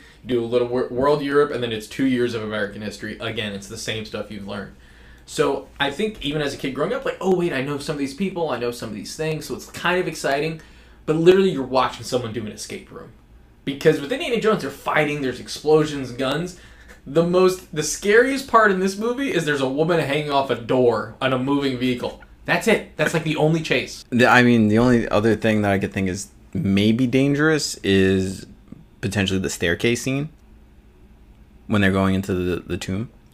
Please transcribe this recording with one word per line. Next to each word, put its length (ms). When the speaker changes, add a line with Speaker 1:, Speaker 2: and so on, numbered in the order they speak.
Speaker 1:
you 60
do 160
a 20
little 220
wor-, 200
world 340
Europe, 280
and 120
then 100
it's 160
two 180
years 280
of 80
American 400
history. 360
Again, 340
it's 160
the 100
same 260
stuff 260
you've 160
learned. 300
So 420
I 120
think 340
even 180
as 120
a 20
kid 180
growing 180
up, 120
like, 160
"Oh, 160
wait, 160
I 100
know 160
some 160
of 40
these 160
people, 360
I 80
know 120
some 180
of 60
these 220
things," 300
so 80
it's 120
kind 340
of 80
exciting, 520
but 100
literally 340
you're 120
watching 420
someone 280
do 120
an 80
escape 380
room. 220
Because 360
with 120
Indiana 280
Jones, 220
they're 80
fighting, 520
there's 180
explosions, 720
guns. 480
The 180
most, 500
the 80
scariest 640
part 220
in 100
this 180
movie 340
is 120
there's 180
a 60
woman 320
hanging 300
off 200
a 40
door 640
on 120
a 60
moving 400
vehicle. 440
That's 240
it. 280
That's, 180
like, 100
the 120
only 260
chase. 480
Speaker 2:
The, 160
I 160
mean, 260
the 100
only 300
other 260
thing 280
that 100
I 60
could 140
think 160
is 200
maybe 540
dangerous 760
is 640
potentially 400
the 100
staircase 520
scene 260
when 120
they're 100
going 240
into 200
the, 260
the 160
tomb. 320